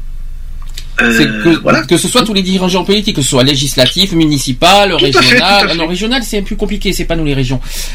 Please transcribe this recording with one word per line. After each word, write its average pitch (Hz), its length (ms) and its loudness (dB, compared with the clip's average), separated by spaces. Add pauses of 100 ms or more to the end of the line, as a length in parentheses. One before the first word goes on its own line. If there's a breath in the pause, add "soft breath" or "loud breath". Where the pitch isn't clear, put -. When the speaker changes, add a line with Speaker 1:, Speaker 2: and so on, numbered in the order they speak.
(1000)
Speaker 1:
Euh, 117 160 0
Speaker 2:
C'est - 100 4
que, 165 360 2
Speaker 1:
voilà. - 220 2
Speaker 2:
que 175 120 2
ce 185 100 0
soit 240 160 2
tous 214 120 -2
les 196 80 0
dirigeants 185 420 0
politiques, 202 320 0
que 147 60 0
ce - 80 -2
soit 127 140 4
législatif, 143 680 0
municipal, 165 800 2
Speaker 1:
Tout 165 60 0
à - 20 2
fait, 143 200 2
Speaker 2:
régional, 247 200 4
Speaker 1:
tout 170 60 2
à 196 240 2
fait. 160 40 -4
Speaker 2:
ah - 20 -2
non, 165 120 -2
régional, 220 360 -2
c'est 208 200 -4
plus - 140 -6
compliqué, 208 360 -2
c'est 156 140 -4
pas 165 100 -2
nous 160 80 -2
les 143 80 0
régions. 131 300 -2 (320 loud breath)